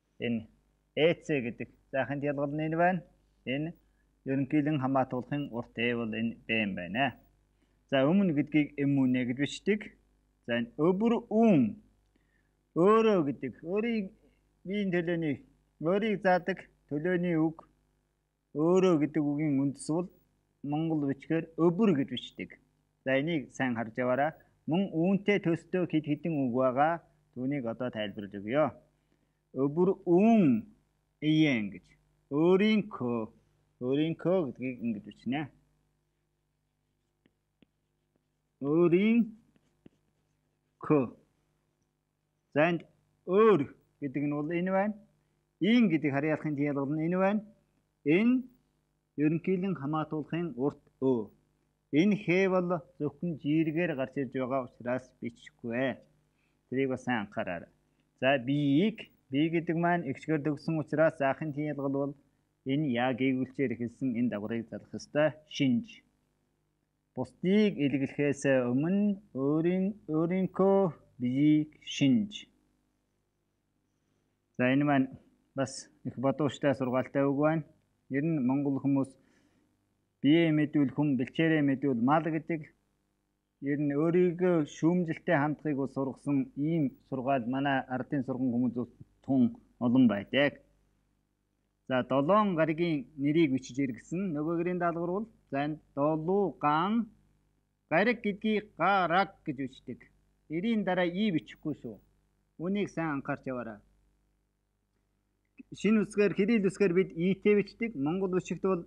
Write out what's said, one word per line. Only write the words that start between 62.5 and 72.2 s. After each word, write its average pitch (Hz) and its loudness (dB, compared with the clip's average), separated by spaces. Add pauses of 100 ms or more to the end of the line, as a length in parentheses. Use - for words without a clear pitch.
энэ 143 -2
яг 120 0
эвгүүлчээр 131 -2
эхэлсэн 120 -4
энэ 120 0
дагварыг 107 -6
залах - -14
ёстой. 101 0 (180)
Шинж. - -2 (1120)
Бусдыг 190 0
илэглэхээс 139 0 (280)
өмнө 190 0 (160)
өөрийн, 165 0 (220)
өөрийнхөө 185 2 (400)
биеийг 147 2
шинж. 120 0 (2000)